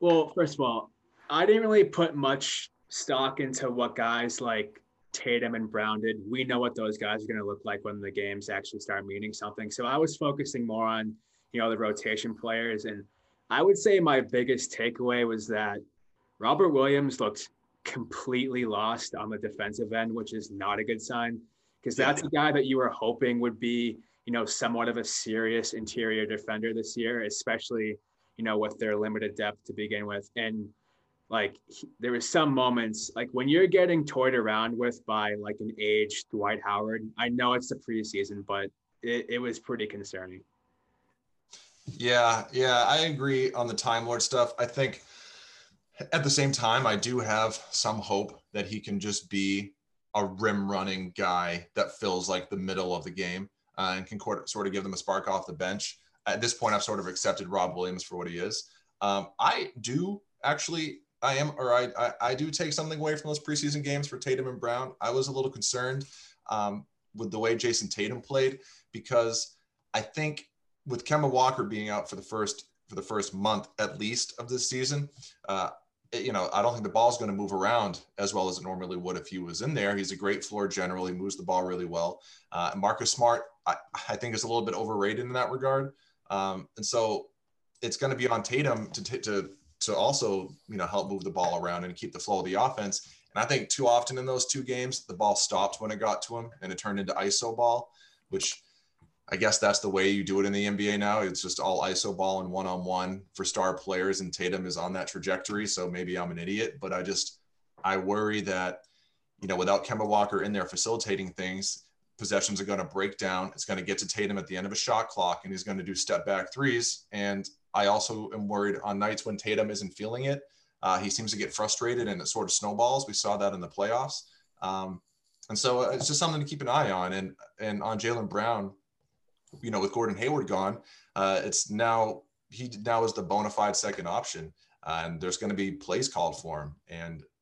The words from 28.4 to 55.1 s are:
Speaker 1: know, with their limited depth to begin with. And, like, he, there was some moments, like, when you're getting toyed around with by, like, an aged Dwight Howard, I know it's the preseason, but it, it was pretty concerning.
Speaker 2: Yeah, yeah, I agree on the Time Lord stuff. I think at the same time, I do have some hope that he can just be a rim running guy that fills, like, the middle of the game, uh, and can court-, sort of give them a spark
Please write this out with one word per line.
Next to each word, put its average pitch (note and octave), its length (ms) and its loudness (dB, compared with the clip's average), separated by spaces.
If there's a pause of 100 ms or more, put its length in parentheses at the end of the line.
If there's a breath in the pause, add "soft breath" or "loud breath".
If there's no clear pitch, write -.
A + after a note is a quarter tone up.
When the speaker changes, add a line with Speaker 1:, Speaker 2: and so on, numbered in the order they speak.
Speaker 1:
know, A2 140 2
with G#2+ 200 0
their G#2+ 180 0
limited G#2+ 400 -2
depth G#2 300 -4
to G2+ 80 -10
begin G#2 320 -4
with. G2+ 300 -6
And, A2 360 -4 (580)
like, G#2 280 0 (100)
he, - 220 -16 (100)
there A#2+ 120 -2
was A#2+ 180 -2
some D#3 240 4
moments, A#2+ 600 2
like, B2 160 -4
when B2+ 180 0
you're F3 160 8
getting F3 400 6
toyed C3 300 2
around A2+ 420 2
with A#2+ 300 -2
by, G#2 280 0
like, G#2 240 -6
an A2 200 -6
aged G#2+ 500 2
Dwight G#2 340 -2
Howard, G#2+ 540 -2
I A#2+ 120 0
know B2 240 4
it's B2 160 0
the - 80 -6
preseason, G#2 680 -4
but G2 240 -2 (320)
it, A#2 280 -2
it A#2+ 100 -2
was A#2+ 200 -4
pretty A2 280 -6
concerning. F#2+ 560 -12 (1400 loud breath)
Speaker 2:
Yeah, A#2+ 640 4
yeah, B2+ 340 6
I C#3 120 6 (100)
agree C3+ 460 2
on A#2+ 140 0
the A#2 60 -4
Time A#2 320 0
Lord A#2 160 0
stuff. A#2+ 380 4
I B2 60 2
think - 380 0 (1080 loud breath)
at D#3 120 2
the C#3+ 60 2
same C#3 220 4
time, A#2+ 340 4
I G#2+ 100 4
do A#2+ 240 0
have A2 360 2 (160)
some A2 260 0
hope G2+ 420 -2 (140)
that G2+ 140 -4
he G#2 120 -6
can G2+ 200 -4
just G2+ 320 -4
be G2 420 0 (400)
a G#2 100 2
rim G2 460 0
running F#2+ 460 -2
guy F2 580 0
that G2+ 200 0
fills, F#2 360 0
like, F#2 220 -2
the G2 60 -4
middle F#2 380 -2
of E2 80 -6
the F2+ 60 -8
game, F#2 400 -6 (300)
uh, F#2 180 0
and F#2 80 -6
can G2+ 140 -10
court-, - 280 -6
sort G2+ 200 -2
of F#2+ 60 -4
give F#2+ 100 -2
them G2 100 -6
a F2+ 40 -8
spark G2 300 -2